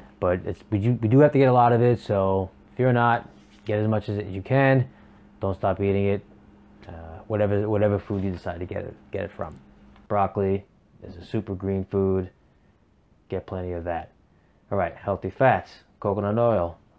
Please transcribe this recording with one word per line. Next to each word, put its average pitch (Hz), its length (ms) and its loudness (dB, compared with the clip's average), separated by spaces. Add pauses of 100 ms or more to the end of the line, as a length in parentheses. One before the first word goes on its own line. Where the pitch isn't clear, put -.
(180)
But 90 280 0
it's, - 240 -8
we 107 80 0
do, 110 140 2 (100)
we 113 60 0
do 127 100 6
have 147 140 8
to 139 60 2
get 135 100 6
a 127 40 4
lot 120 220 6
of 117 80 4
it. 120 180 4
So 95 500 0 (240)
fear 127 160 2
not, 120 380 2 (380)
get 104 120 0
as 107 80 0
much 107 220 0
as 104 240 -4
you 95 80 -8
can. 135 480 2 (520)
Don't 98 140 -2
stop 95 240 -2
eating 98 280 0
it. 98 180 -2 (640)
Uh, 82 380 -16
whatever, 104 420 0
whatever 104 300 2
food 98 260 -6
you 98 60 -2
decide 87 300 -8
to 90 40 -8
get 90 180 -8
it, 85 120 -12 (160)
get 95 140 -6
it 92 60 -10
from. 80 300 -12 (480)
Broccoli 98 560 0 (420)
is 98 100 -18
a 85 80 -18
super 98 300 -6
green 95 300 -4
food. 95 460 0 (960)
Get 92 180 -8
plenty 90 260 -8
of 85 120 -8
that. 82 280 -8 (580)
All 101 80 -2
right, 85 160 -2
healthy 98 360 -6
fats, 117 400 2 (300)
coconut 104 380 -2
oil. 101 400 0 (200)